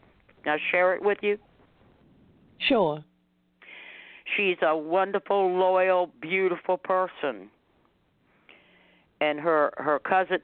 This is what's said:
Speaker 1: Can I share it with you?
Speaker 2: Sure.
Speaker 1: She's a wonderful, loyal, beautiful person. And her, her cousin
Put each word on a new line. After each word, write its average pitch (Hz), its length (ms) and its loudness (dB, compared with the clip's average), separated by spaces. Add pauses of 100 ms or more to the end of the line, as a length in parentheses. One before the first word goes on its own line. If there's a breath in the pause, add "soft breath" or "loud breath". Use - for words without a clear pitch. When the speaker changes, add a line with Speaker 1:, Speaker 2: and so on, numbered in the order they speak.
(420)
Speaker 1:
Can 151 120 -4
I 151 40 -2 (140)
share 180 220 4
it - 60 -6
with 202 220 0
you? 208 160 0 (1200)
Speaker 2:
Sure. 160 460 0 (1300 loud breath)
Speaker 1:
She's 190 260 0
a 160 140 2
wonderful, 190 800 0
loyal, 185 520 2 (120)
beautiful 180 560 -2
person. 147 760 -4 (1700 soft breath)
And 151 200 0
her, 156 380 2
her 139 220 -2
cousin 185 440 0